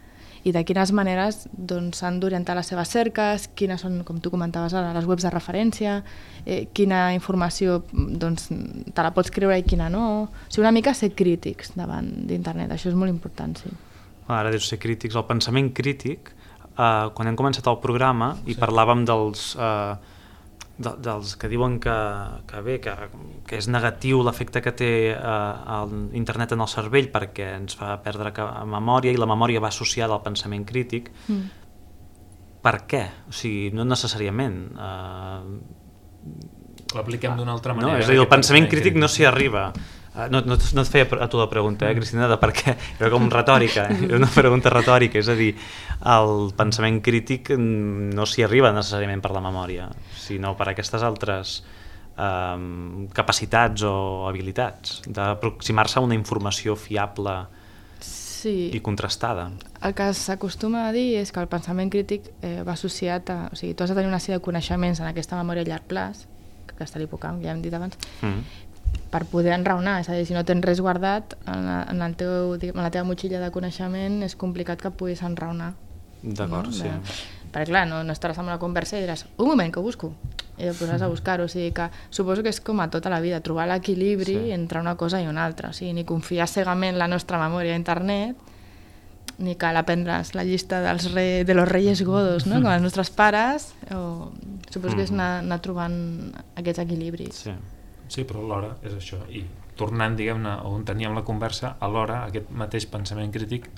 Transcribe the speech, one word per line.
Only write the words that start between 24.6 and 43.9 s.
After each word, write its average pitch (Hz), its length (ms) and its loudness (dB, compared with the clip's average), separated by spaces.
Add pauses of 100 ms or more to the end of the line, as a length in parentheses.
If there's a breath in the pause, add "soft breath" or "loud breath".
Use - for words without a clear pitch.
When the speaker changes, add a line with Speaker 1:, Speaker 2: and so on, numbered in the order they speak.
Speaker 2:
que 123 80 0
té, 113 400 2
eh, 113 40 -2 (600)
el 104 400 -4
internet 117 380 -2
en 113 80 0
el 107 60 0
cervell 127 440 2
perquè 98 460 -4
ens 95 180 -8
fa 101 260 -6
perdre 107 320 -6
ca-, 107 320 -6
memòria 120 460 2
i 123 60 4
la 113 100 4
memòria 113 320 4
va 107 80 0
associada 110 480 -2
al - 80 -6
pensament 101 420 -4
crític. 120 460 -4 (160 loud breath)
Speaker 1:
Mm. 196 160 0 (1200 loud breath)
Speaker 2:
Per 120 120 6 (120)
què? 131 160 0 (260)
O - 20 -14
sigui, 101 440 -2
no 113 100 0
necessàriament. 110 720 0 (160)
Eh, 95 840 -10 (1400)
Speaker 3:
L'apliquem 117 420 -4
d'una 120 180 -4
altra 120 180 -4
Speaker 2:
no, 113 80 -2
Speaker 3:
manera, 135 200 2
Speaker 2:
és 110 80 4
a - 20 6
dir, 131 60 8
el 127 80 8
Speaker 3:
aquest 143 100 8
Speaker 2:
pensament 143 300 8
Speaker 3:
pensament - 60 -2
Speaker 2:
crític 165 280 4
no 151 80 6
Speaker 3:
crític. - 80 0
Speaker 2:
s'hi 156 100 8
arriba. 123 360 4 (500 loud breath)
Eh, 113 180 -6
no, 131 140 4
no, 123 140 4 (180)
no 139 80 6
et 127 80 2
feia 139 140 8 (180)
a 117 80 0
tu 120 80 2
la 110 100 4
pregunta, 104 400 2
eh, 110 40 2
Speaker 3:
Mm. 113 60 2
Speaker 2:
Cristina, 117 280 2
de 113 100 6
per 107 140 4
què. - 240 2 (240 loud breath)
Era 113 100 6
com 117 200 6
retòrica, 120 580 6
eh? 101 220 2